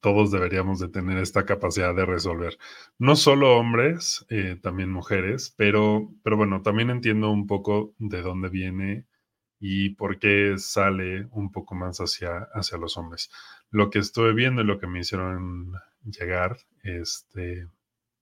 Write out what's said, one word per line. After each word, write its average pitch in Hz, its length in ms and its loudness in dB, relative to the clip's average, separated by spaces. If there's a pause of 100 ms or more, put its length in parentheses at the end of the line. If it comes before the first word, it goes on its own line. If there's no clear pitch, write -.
todos 101 320 4
deberíamos 95 480 0
de 90 80 -6
tener 92 300 -4
esta 95 280 0
capacidad 90 480 0
de 92 120 2
resolver. 85 520 -4 (400)
No 135 160 6
solo 139 420 8
hombres, 120 720 0
eh, 95 300 -2
también 95 300 -4
mujeres, 95 640 -4
pero, 107 540 4 (140)
pero 110 120 2
bueno, 98 260 2
también 110 280 2
entiendo 107 400 0
un 104 160 0
poco 104 520 -2
de 95 240 -6
dónde 92 260 -4
viene 95 580 -6 (540)
y 98 300 -2
por 98 280 -6
qué 101 400 4
sale 95 720 -2
un 101 220 -6
poco 92 240 -12
más 90 240 -8
hacia, 87 540 -6
hacia 95 240 -6
los 82 180 -8
hombres. 82 340 -12 (400)
Lo 104 200 2
que 104 100 0
estuve 113 320 2
viendo 123 300 0
y - 20 2
lo 101 160 0
que 90 80 -8
me 90 120 -6
hicieron 92 760 -6 (280)
llegar, 90 560 -4 (240)
este, 87 840 -10 (540)